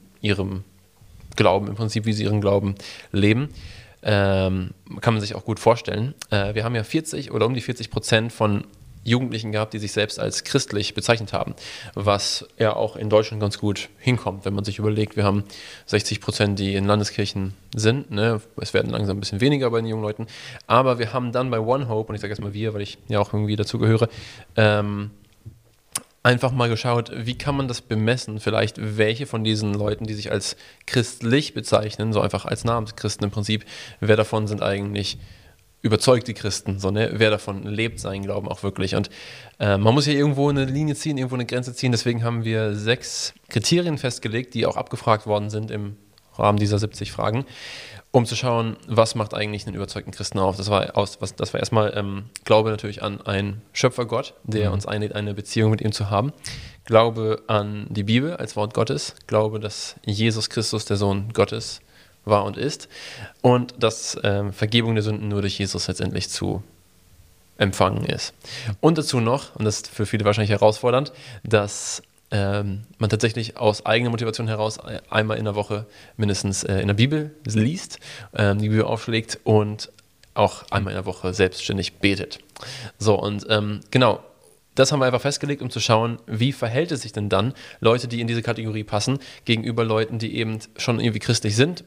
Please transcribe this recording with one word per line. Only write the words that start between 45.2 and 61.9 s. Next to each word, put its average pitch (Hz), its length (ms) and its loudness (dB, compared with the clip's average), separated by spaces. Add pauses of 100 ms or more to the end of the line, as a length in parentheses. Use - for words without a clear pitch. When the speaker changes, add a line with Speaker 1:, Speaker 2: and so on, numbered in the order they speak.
Speaker 1:
worden 104 240 0
sind 107 180 -4
im 104 260 -8 (400)
Rahmen 104 220 4
dieser 104 220 4
siebzig 107 320 -4
Fragen, 110 340 -2 (640)
um 120 140 6
zu 117 100 -4
schauen, 117 400 0 (120)
was 113 260 6
macht 110 220 -2
eigentlich 104 320 -4
einen 101 80 -8
überzeugten 101 360 -8
Christen - 280 -4
auf. 95 180 2
Das 98 140 -4
war 101 260 2
aus-, - 240 0
was, 101 140 -8
das - 180 -4
war - 60 0
erstmal, 107 360 2
ähm, 98 280 -4 (200)
Glaube 110 280 4
natürlich 104 320 -6
an 101 180 -6
einen 101 400 -2 (100)
Schöpfergott, 120 600 0 (100)
der 107 260 0
Speaker 2:
Mhm. 98 40 0
Speaker 1:
uns 101 140 -2
einlädt, 104 260 -4
eine 104 220 -4
Beziehung 110 340 2
mit 110 120 2
ihm 107 100 0
zu 101 180 -2
haben. 107 240 0 (520)
Glaube 110 600 4
an 104 460 0
die 101 120 -2
Bibel 123 320 2
als - 200 -8
Wort 104 180 -2
Gottes. 135 400 -2 (140)
Glaube, 107 320 0
dass - 440 -10
Jesus 110 460 0
Christus 107 360 -2
der 101 120 0
Sohn 101 360 0
Gottes - 480 -2 (440)